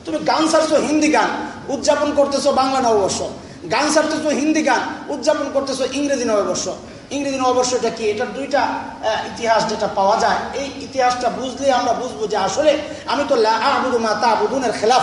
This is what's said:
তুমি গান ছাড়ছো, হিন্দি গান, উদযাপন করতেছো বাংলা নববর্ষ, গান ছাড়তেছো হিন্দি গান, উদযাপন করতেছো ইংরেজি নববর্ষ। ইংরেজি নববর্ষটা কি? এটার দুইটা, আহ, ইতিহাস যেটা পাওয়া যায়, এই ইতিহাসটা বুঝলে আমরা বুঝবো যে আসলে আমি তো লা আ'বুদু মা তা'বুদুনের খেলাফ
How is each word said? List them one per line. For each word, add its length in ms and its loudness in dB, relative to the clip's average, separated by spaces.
তুমি 140 -4
গান 300 2
ছাড়ছো, 280 4
হিন্দি 320 2
গান, 200 4
উদযাপন 480 0
করতেছো 360 2
বাংলা 280 2
নববর্ষ, 420 2
গান 220 0
ছাড়তেছো 340 2
হিন্দি 340 2
গান, 160 2
উদযাপন 460 0
করতেছো 380 -2
ইংরেজি 320 -2
নববর্ষ। 440 0
ইংরেজি 280 -4
নববর্ষটা 520 0
কি? 200 -2
এটার 240 -4
দুইটা, 280 -2
আহ, 640 -4
ইতিহাস 400 0
যেটা 280 -2
পাওয়া 220 2
যায়, 200 2
এই 120 -6
ইতিহাসটা 640 -2
বুঝলে 420 -2
আমরা 200 2
বুঝবো 340 -4
যে 100 -2
আসলে 420 2
আমি 220 0
তো 80 4
লা 160 4
আ'বুদু 460 0
মা 220 2
তা'বুদুনের 520 2
খেলাফ 300 4